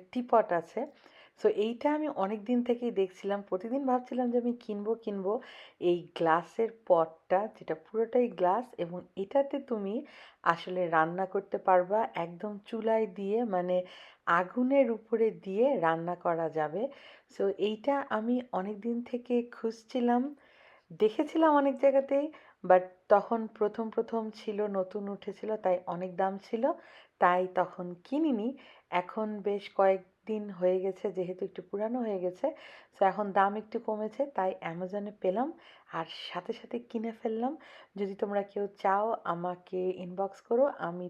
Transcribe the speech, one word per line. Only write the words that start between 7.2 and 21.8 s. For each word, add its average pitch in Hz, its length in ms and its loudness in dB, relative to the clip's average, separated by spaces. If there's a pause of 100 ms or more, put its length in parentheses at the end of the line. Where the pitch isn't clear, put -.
যেটা - 280 -8
পুরোটাই 226 520 0
গ্লাস, 190 380 0 (120)
এবং 175 240 -6 (140)
এটাতে 277 440 0
তুমি 214 460 -4 (380)
আসলে 180 460 0
রান্না 165 360 2
করতে 196 320 -4
পারবা, 190 580 4
একদম 175 500 -8
চুলায় 220 420 0
দিয়ে, 202 360 -2
মানে 180 400 0 (420)
আগুনের 240 680 4
উপরে 220 400 0
দিয়ে 196 480 0
রান্না 165 360 0
করা 165 340 0
যাবে। 156 380 -2 (500)
So 196 200 0
এইটা 220 520 -2
আমি 226 320 0 (100)
অনেক 202 300 -4
দিন 233 220 -4
থেকে 240 380 -2
খুঁজছিলাম, 240 920 -2 (640)
দেখেছিলাম 302 560 4
অনেক 277 220 4
জায়গাতেই, 277 540 4 (340)